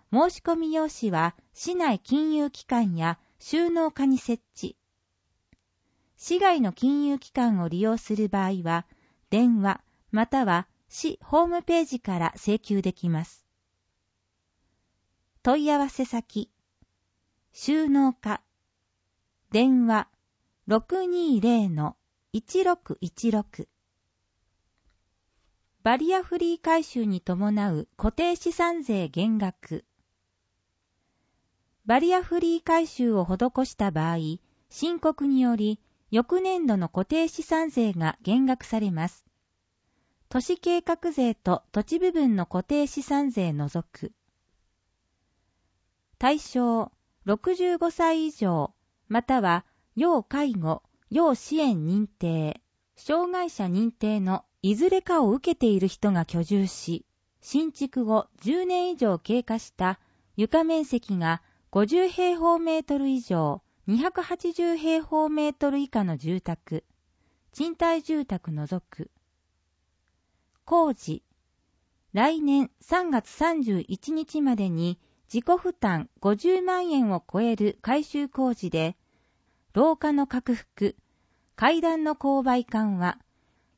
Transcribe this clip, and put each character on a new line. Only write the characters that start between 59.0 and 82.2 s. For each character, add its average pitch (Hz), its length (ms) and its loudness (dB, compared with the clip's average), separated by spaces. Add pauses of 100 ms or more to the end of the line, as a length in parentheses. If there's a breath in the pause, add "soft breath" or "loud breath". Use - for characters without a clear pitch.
経 240 240 -2
過 226 160 -4
し - 160 -18
た 185 260 -2 (360)
床 311 280 2
面 320 200 0
積 233 320 -4
が 165 260 0 (280)
五 202 160 2
十 359 220 2
平 359 300 0
方 339 200 4
メ 320 200 0
ー 311 40 -4
ト 285 160 -2
ル 277 100 -2
以 262 120 0
上、 165 420 -2 (240)
二 208 120 2
百 359 240 -2
八 349 300 -4
十 339 240 0
平 320 280 0
方 311 240 0
メ 302 220 0
ー - 20 -4
ト 285 180 0
ル 277 80 0
以 277 100 -2
下 220 140 -2
の 170 140 -2
住 160 240 -4
宅、 - 440 -8 (680)
賃 330 240 -6
貸 330 260 0
住 311 220 -2
宅 180 260 -8
除 151 400 -6
く。 - 200 -14 (1500)
工 320 300 4
事。 - 280 -8 (920)
来 294 280 2
年 277 300 2 (100)
三 359 300 -2
月 240 180 0
三 320 340 0
十 202 240 0
一 190 260 -8
日 311 300 -4
ま 262 140 2
で 196 120 -2
に 170 300 -2 (340)
自 233 100 -2
己 349 160 2
負 349 140 -4
担 175 380 -2 (100)
五 202 160 2
十 370 240 2
万 359 300 -2
円 262 220 2
を 175 180 -4
超 190 100 -2
え 233 160 0
る 208 240 0
改 285 240 0
修 285 240 -6
工 262 240 0
事 185 160 -6
で、 165 280 -2 (760)
廊 302 240 4
下 302 160 -2
の 285 140 2
拡 247 280 -2
幅、 - 380 -4 (640)
階 311 240 2
段 320 240 0
の 302 100 -2
勾 277 300 0